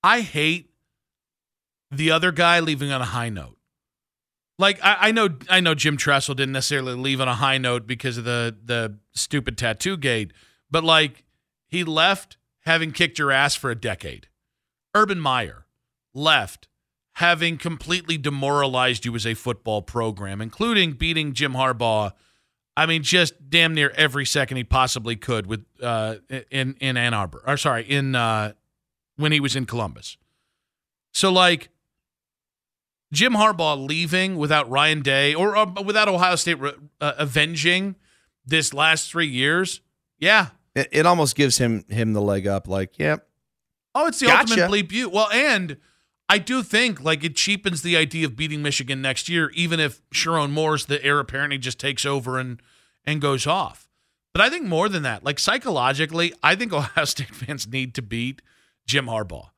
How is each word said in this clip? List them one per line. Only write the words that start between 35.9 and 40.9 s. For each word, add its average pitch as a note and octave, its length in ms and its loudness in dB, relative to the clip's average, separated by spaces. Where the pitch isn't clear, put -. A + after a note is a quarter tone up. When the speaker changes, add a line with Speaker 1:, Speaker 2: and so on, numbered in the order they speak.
Speaker 1:
Ohio F3+ 280 2
State E3 240 -2
re-, C#3+ 120 -4
uh, D3 180 -2
avenging D#3+ 800 0
this D3 260 0
last D#3 380 2
three E3+ 160 -2
years, D3 540 0
yeah. F#3 300 4
Speaker 2:
It, C3+ 160 0